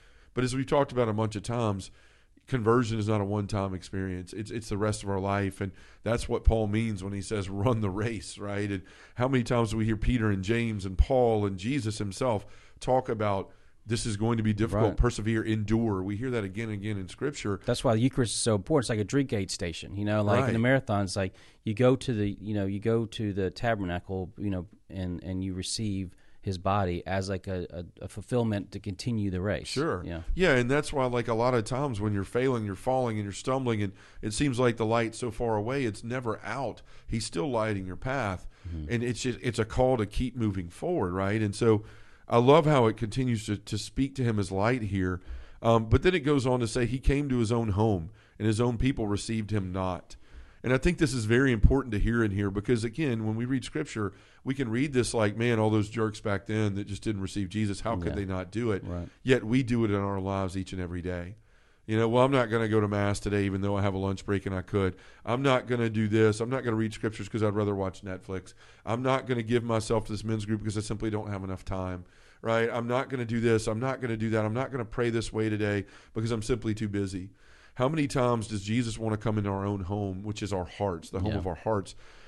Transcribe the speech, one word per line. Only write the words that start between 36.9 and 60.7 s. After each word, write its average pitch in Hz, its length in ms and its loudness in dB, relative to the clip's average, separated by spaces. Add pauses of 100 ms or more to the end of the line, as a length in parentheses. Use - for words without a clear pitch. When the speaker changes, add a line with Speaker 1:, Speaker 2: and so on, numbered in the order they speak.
Speaker 1:
He's 113 180 -2
still 165 240 -4
lighting 107 380 0
your 90 80 -8
path. 120 500 -4 (240)
Speaker 2:
Mm-hmm. 82 240 -6
Speaker 1:
And 117 100 0
it's 120 200 -4
just, 120 180 -4
it's 120 160 -2
a 110 80 2
call 127 320 4
to 107 80 0
keep 123 300 -2
moving 95 340 -2
forward, 135 440 -2
right? 98 280 0
And 101 140 0
so 110 280 6 (440)
I 120 100 4
love 143 300 8
how 135 180 6
it 110 100 4
continues 117 520 -2
to, 104 100 0
to - 220 -8
speak - 340 -2
to 131 100 -2
him 113 140 2
as 95 140 0
light 107 320 2
here. 92 380 -2 (420)
Um, 117 260 4
but 127 140 6
then 180 100 6
it 180 60 2
goes 139 260 2
on 127 140 2
to 117 80 0
say, 123 180 0
"He 127 140 -2
came 143 300 2
to 123 100 2
his 110 120 2
own 117 180 2
home, 98 420 2 (260)
and 107 100 0
his 110 140 2
own 120 160 2
people 127 300 0
received 104 420 -2
him 95 220 -2
not." 92 440 -4 (480)
And 127 100 2
I 127 60 4
think 175 180 2
this 135 160 2
is 113 120 -2
very 123 260 4
important 127 400 4
to 101 80 0
hear 113 240 2
in 104 80 2
here, 101 180 0
because, 104 340 0
again, 117 440 -2
when 110 80 -2
we 117 100 -4
read 127 180 -2
Scripture, 110 500 -6 (300)
we 135 120 -2
can 135 140 -2
read 131 240 0
this 123 200 2
like, 107 240 2
"Man, 117 220 2
all 110 100 4
those 107 200 2
jerks 110 300 -2
back 98 280 -2
then 107 260 0
that 98 140 -6
just 98 160 -8
didn't 104 180 -4
receive 95 280 -4
Jesus, 101 320 -2
how 113 140 -2
could 87 180 -2
Speaker 2:
Yeah. - 20 -6
Speaker 1:
they 101 100 -4
not 92 260 -6
do 113 200 -2
it?" 95 120 -2
Speaker 2:
Right. 87 240 -6 (140)
Speaker 1:
Yet 123 220 4
we 120 180 2
do 117 240 2
it 101 60 0
in 101 60 2
our 98 220 -2
lives 95 380 -2
each 95 160 -6